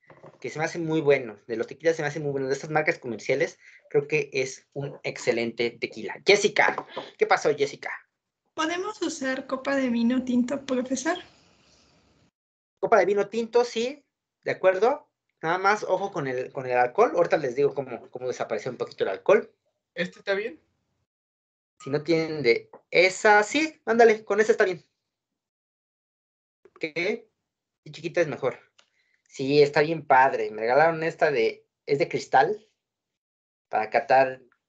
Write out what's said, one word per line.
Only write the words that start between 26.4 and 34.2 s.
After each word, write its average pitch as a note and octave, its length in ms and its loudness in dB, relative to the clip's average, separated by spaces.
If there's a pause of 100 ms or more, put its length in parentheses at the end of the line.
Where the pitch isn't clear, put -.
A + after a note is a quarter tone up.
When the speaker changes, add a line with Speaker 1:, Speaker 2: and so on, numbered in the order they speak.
Speaker 1:
Ok, - 80 -10 (1000)
y D#3 80 -16
chiquita D#3+ 280 -2
es E3 60 4
mejor. B2+ 320 -4 (720)
Sí, D3 340 4
está D3 180 4
bien D#3 240 -2
padre. B2+ 460 4
Me G#2+ 120 -8
regalaron D#3+ 420 4
esta D#3+ 260 0
de, A2+ 340 0 (220)
es C#3+ 140 0
de B2 80 0
cristal, C#3+ 600 0 (1000)
para G#2+ 220 -2
catar, C3 520 2 (260)